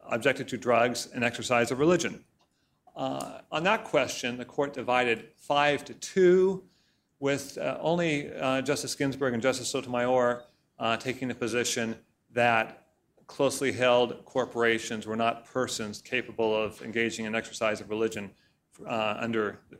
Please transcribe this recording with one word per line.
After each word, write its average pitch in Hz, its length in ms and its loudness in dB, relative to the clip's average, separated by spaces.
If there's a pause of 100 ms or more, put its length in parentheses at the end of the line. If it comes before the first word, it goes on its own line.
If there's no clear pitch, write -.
objected 127 380 0
to 127 100 -6
drugs 120 560 2
an 120 120 -2
exercise 120 480 0
of 127 80 -2
religion? 147 440 2 (720)
Uh, 135 440 -6 (120)
on 156 100 -2
that 220 220 2
question, 123 520 0
the 123 80 -10
court 143 300 -4
divided 123 640 0
five 143 480 2
to 120 100 -14
two, 185 680 4 (560)
with, 139 360 -2
uh, - 240 -2
only, 156 540 0
uh, 135 260 0
Justice 131 340 -2
Ginsburg 135 380 -2
and 117 80 -2
Justice 127 300 0
Sotomayor, 123 720 0 (360)
uh, 113 200 0
taking 131 300 -4
the 120 60 -4
position 117 600 -2 (360)
that 117 560 0 (380)
closely 131 460 0
held 123 540 2
corporations 113 800 0
were 110 100 -4
not 117 300 0
persons 117 560 -4
capable 113 520 -2
of 107 280 -2
engaging 113 420 -2
in 110 100 -4
exercise 110 460 -2
of 101 80 -14
religion, 107 440 -2 (540)
uh, 110 320 -2
under 110 420 -2 (200)